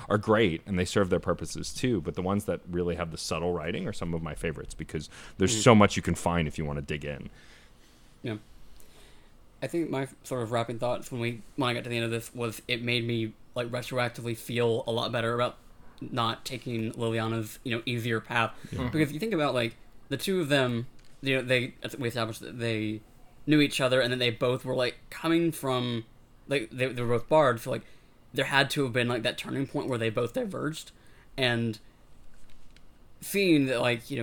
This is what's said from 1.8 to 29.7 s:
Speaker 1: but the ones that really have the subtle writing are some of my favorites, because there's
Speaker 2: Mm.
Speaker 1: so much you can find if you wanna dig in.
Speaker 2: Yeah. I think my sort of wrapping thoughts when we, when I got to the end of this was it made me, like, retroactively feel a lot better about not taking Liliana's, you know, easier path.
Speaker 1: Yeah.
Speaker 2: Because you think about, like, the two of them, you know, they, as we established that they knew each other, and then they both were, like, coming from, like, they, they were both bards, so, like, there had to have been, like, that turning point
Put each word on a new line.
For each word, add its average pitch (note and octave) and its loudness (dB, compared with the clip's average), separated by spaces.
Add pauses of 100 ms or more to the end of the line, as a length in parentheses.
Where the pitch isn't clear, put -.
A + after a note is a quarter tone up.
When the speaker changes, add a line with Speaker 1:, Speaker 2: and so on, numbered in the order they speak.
Speaker 1:
but D#2+ -4
the F#2 -4
ones G2 0
that F2 -2
really F2 0
have E2 -4
the D#2 -10
subtle F2 -2
writing F2 -4
are G#2 -4
some E2+ -4
of E2 -2
my D2+ -6
favorites, D2+ -6
because D#2 -8 (260)
there's F#2+ 4
Speaker 2:
Mm. G#2+ 2
Speaker 1:
so A#2+ 12
much G#2 8
you F2+ 0
can F2 0
find E2+ 0
if D2 -8
you D#2+ -4
wanna D2 -4
dig D2 -6
in. C#2+ -8 (920)
Speaker 2:
Yeah. A2 -4 (1300)
I C3+ -4
think E3 -2
my C3+ -2 (160)
sort B2+ -4
of A2+ -4
wrapping A#2 -2
thoughts A#2+ -4
when B2 -4
we, A#2 -2 (140)
when B2+ 0
I A#2+ 0
got A#2+ -4
to B2 -8
the A#2+ -2
end A#2 0
of A#2 -2
this A2+ -4
was A#2 -4
it A#2+ -2
made A#2+ 0
me, A2+ -2 (200)
like, B2 -4
retroactively A#2+ -2
feel A#2 0
a A#2+ -2
lot A#2+ 0
better A#2 0
about A#2+ 0 (420)
not A#2 -2
taking A2+ -4
Liliana's, A2+ -2
you A#2 -2
know, A2 -4
easier A#2 -2
path. A#2 0 (200)
Speaker 1:
Yeah. B2 -2
Speaker 2:
Because D#3 2
you D3+ -6
think A3 -2
about, D3 2
like, A#2 0 (320)
the C#3 -4
two F#3+ 0
of D3+ -2
them, B2+ 2 (340)
you C3+ 0
know, C3 0
they, B2+ 0
as B2+ -8
we B2+ 0
established A2+ -2
that - -10
they A2 -2 (440)
knew D3+ 6
each C#3+ 2
other, C3 4
and B2 2
then B2+ 0
they A#2+ 2
both B2 0
were, C3 -2
like, B2 0 (140)
coming E3 2
from, B2 0 (420)
like, C3+ -2
they, B2+ -2
they B2 -4
were A#2+ 2
both - -4
bards, C#3 6
so, C3 -4
like, B2 -4 (500)
there C3 0
had C#3 4
to D3 0
have A#2+ -2
been, A#2+ 2
like, A#2+ 0
that B2+ 0
turning C3+ -4
point - -4